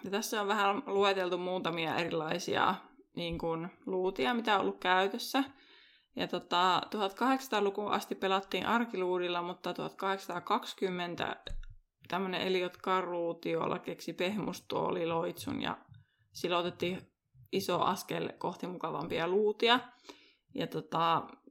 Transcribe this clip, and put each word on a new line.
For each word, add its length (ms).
Ja 80
tässä 300
on 60
vähän 380
lueteltu 520
muutamia 580
erilaisia, 800
niin 220
kuin, 320
luutia, 480
mitä 220
on 60
ollut 180
käytössä. 640
Ja 120
tota, 540
tuhatkahdeksansataa-lukuun 1000
asti 240
pelattiin 500
arkiluudilla, 760
mutta 320
tuhatkahdeksansataakaksikymmentä 1700
tämmönen 340
Elliot 360
Carruthiola 1000
keksi 340
pehmustuoliloitsun 1500
ja 160
sillä 260
otettiin 440
iso 300
askel 560
kohti 300
mukavampia 600
luutia. 520
Ja 140
tota, 600